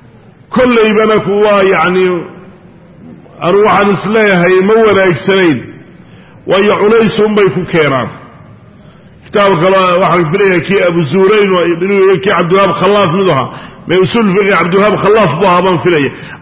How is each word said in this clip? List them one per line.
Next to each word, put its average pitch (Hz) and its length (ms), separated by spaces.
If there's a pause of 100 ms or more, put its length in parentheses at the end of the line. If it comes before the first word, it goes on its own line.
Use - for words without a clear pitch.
(460)
Kollaybana 220 760
kuwa, 202 420
yacni, 185 440 (1300)
anu 175 240
waxaan 202 300
isleeyahay 190 720
ma 196 160
wanaagsanayn, 190 840 (840)
waayo 202 340
culays 214 420
unbay 208 320
ku 180 160
keenaan. 135 440 (1120)
Kitaab 202 320
kale 190 260 (140)
waxaan 175 320
filayaa 185 360
kii 190 220
Abu 175 200
Zuhrayn 190 480
oo 175 120
inuu 175 360
yahay 190 200
kii 202 100
Cabdiwahaab 180 440
Khallaaf 190 380
mid 190 180
ahaa. 131 180 (340)
Ma - 140
usuul 202 320
fiqhi 196 240
Cabdiwahaab 190 460
Khallaaf 202 360
buu 185 140
ahaa 180 140
baan 185 180
filaya. 147 300 (320)